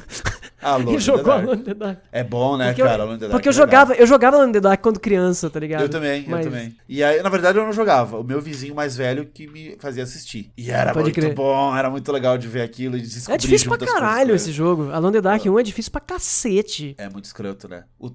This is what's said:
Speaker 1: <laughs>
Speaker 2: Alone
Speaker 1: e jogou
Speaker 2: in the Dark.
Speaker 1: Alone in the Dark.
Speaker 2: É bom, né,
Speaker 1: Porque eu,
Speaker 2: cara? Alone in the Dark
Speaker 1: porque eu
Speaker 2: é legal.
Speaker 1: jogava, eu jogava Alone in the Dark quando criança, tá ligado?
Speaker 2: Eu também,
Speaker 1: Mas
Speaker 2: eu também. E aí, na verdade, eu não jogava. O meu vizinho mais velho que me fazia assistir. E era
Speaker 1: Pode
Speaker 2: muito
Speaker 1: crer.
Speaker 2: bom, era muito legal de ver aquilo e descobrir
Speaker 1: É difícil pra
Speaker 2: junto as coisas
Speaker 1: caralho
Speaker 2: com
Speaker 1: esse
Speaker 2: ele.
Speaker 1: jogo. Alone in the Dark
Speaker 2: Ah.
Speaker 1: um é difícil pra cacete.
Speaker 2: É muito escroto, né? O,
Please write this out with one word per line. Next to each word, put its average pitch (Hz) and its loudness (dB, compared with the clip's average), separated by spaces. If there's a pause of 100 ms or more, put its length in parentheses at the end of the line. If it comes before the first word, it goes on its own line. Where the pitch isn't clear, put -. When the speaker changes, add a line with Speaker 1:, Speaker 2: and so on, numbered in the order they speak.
(300)
Speaker 1:
<laughs> - -12
Speaker 2:
Alone 139 0
Speaker 1:
e - 0
jogou 226 2
Speaker 2:
in - -
the 262 4
Dark. 196 2
Speaker 1:
Alone 240 -2
in - -12
the 202 -8
Dark. 202 -8 (120)
Speaker 2:
É 120 -4
bom, 123 -2
né, 127 0
Speaker 1:
Porque 127 0
eu, 131 4
Speaker 2:
cara? 113 2
Alone 110 -6
in 113 -10
the 214 -8
Dark 202 -6
Speaker 1:
porque 247 0
eu - 6
Speaker 2:
é 247 4
legal. 285 8
Speaker 1:
jogava, 262 6
eu 240 8
jogava 254 6
Alone 269 6
in - -2
the 208 4
Dark 196 4
quando 220 2
criança, 180 0
tá 156 -8
ligado? 156 -4
Speaker 2:
Eu 143 0
também, 143 -4
Speaker 1:
Mas 165 -4
Speaker 2:
eu 151 -6
também. 117 -10 (120)
E 143 -4
aí, 156 4
na 196 -2
verdade, 185 2
eu 220 2
não 220 -4
jogava. 131 2
O 117 -6
meu 131 -4
vizinho 147 -12
mais 147 -6
velho 131 -4
que 151 -20
me 156 -18
fazia 127 -8
assistir. - -14
E 120 -12
era 123 0
Speaker 1:
Pode 156 0
Speaker 2:
muito 151 -2
Speaker 1:
crer. 156 -2
Speaker 2:
bom, 139 0
era 131 0
muito 139 -6
legal 127 0
de 120 -8
ver 123 -6
aquilo 123 -6
e 120 -6
descobrir 120 -10
Speaker 1:
É 320 0
difícil - 2
pra 466 -2
Speaker 2:
junto - -6
as 494 -2
coisas 311 0
Speaker 1:
caralho 247 2
Speaker 2:
com 214 4
Speaker 1:
esse 165 -2
Speaker 2:
ele. 151 -8
Speaker 1:
jogo. 156 0
Alone 165 0
in 208 0
the 220 2
Dark 208 0
Speaker 2:
Ah. 196 0
Speaker 1:
um 196 4
é 247 4
difícil 220 -8
pra - -8
cacete. 202 -4
Speaker 2:
É 101 -14
muito 98 -16
escroto, 98 -14
né? 87 -18 (120)
O, 123 -16